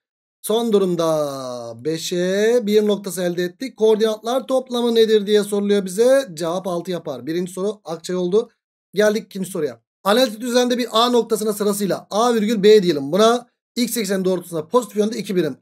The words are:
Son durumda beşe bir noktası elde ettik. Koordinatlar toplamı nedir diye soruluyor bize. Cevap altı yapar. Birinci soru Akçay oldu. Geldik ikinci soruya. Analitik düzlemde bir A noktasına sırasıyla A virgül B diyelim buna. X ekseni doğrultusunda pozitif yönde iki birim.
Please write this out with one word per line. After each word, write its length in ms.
Son 320
durumda 1120
beşe 760
bir 240
noktası 340
elde 220
ettik. 340
Koordinatlar 720
toplamı 480
nedir 320
diye 160
soruluyor 420
bize. 480
Cevap 340
altı 240
yapar. 340
Birinci 260
soru 340
Akçay 300
oldu. 340
Geldik 320
ikinci 240
soruya. 320
Analitik 380
düzlemde 360
bir 140
A 180
noktasına 440
sırasıyla 560
A 240
virgül 300
B 200
diyelim 280
buna. 360
X 220
ekseni 280
doğrultusunda 420
pozitif 300
yönde 200
iki 180
birim. 260